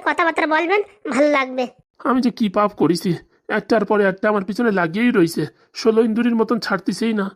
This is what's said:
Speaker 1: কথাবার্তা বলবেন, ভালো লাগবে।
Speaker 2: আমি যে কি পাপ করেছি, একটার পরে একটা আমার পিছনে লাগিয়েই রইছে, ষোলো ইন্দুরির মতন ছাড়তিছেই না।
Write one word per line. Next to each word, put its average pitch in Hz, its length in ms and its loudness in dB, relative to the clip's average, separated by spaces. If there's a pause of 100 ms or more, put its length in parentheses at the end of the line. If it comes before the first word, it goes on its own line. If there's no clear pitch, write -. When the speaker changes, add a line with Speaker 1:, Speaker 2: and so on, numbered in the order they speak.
Speaker 1:
কথাবার্তা 330 420 0
বলবেন, 330 340 0 (300)
ভালো 277 180 2
লাগবে। 262 360 -2 (400)
Speaker 2:
আমি 254 160 0
যে 240 100 0
কি 220 180 -2
পাপ 208 280 0
করেছি, 170 340 0 (380)
একটার 214 360 0
পরে 208 200 2
একটা 190 240 0
আমার 208 160 0
পিছনে 220 280 -2
লাগিয়েই 190 380 0
রইছে, 170 320 2 (320)
ষোলো 220 280 2
ইন্দুরির 233 320 0
মতন 220 240 0
ছাড়তিছেই 214 540 -2
না। 202 240 -2